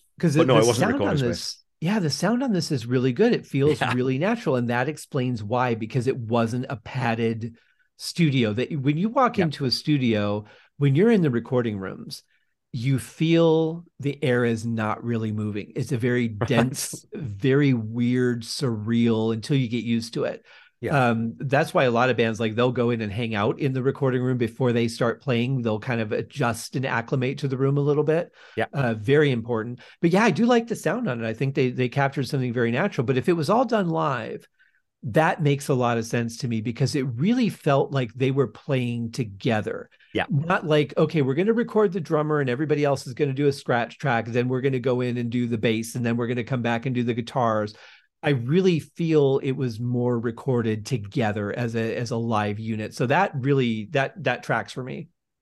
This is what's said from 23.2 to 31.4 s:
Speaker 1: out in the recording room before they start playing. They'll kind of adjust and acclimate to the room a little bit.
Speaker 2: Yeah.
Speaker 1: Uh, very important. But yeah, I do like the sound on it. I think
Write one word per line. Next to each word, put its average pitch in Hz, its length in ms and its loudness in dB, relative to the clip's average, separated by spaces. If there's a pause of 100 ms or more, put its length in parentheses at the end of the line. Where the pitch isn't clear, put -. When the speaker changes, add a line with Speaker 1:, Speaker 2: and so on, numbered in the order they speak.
Speaker 1:
out 104 240 0
in 139 140 0
the 131 100 -4
recording 131 380 0
room 127 160 0
before 120 340 0
they 117 160 2
start 117 340 -2
playing. 123 400 0
They'll 110 200 0
kind 117 180 -2
of 110 140 -4
adjust 123 640 -4
and 127 80 -2
acclimate 131 540 -2
to 143 100 -4
the 131 80 -2
room 135 200 2
a 143 40 2
little 143 240 2
bit. 160 260 0 (240)
Speaker 2:
Yeah. 110 160 -2
Speaker 1:
Uh, 127 220 0
very 135 380 4
important. 117 500 -4 (180)
But 170 120 2
yeah, 190 120 4
I 240 80 4
do 220 140 2
like 233 220 4
the 226 100 -4
sound 202 320 -2
on 120 120 -4
it. 113 60 -4
I 113 60 -4
think 135 220 -2